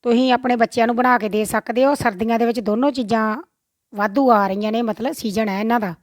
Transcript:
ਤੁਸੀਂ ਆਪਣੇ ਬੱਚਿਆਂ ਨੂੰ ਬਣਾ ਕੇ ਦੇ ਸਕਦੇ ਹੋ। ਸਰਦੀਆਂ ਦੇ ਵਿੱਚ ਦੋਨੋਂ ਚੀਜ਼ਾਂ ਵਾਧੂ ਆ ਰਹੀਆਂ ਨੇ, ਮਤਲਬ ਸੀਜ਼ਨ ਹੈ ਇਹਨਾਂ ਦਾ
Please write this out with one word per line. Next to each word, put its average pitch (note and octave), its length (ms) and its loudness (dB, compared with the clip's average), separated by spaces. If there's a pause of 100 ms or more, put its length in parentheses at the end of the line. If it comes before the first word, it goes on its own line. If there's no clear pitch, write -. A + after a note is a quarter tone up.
ਤੁਸੀਂ B3 280 4
ਆਪਣੇ B3 220 0
ਬੱਚਿਆਂ A3+ 320 0
ਨੂੰ A#3+ 80 0
ਬਣਾ B3 220 2
ਕੇ G#3+ 120 -2
ਦੇ G#3+ 160 0
ਸਕਦੇ A#3+ 400 0
ਹੋ। C#4+ 100 2
ਸਰਦੀਆਂ A3+ 440 -2
ਦੇ A#3 60 2
ਵਿੱਚ A#3 140 -2
ਦੋਨੋਂ A3+ 320 0
ਚੀਜ਼ਾਂ A3 440 -2 (580)
ਵਾਧੂ G#3+ 380 0
ਆ G3+ 160 4
ਰਹੀਆਂ G#3 240 -2
ਨੇ, A3+ 100 -2
ਮਤਲਬ A#3 320 -4
ਸੀਜ਼ਨ G#3+ 360 -4
ਹੈ F#3+ 100 -4
ਇਹਨਾਂ A3+ 200 0
ਦਾ F#3+ 240 -4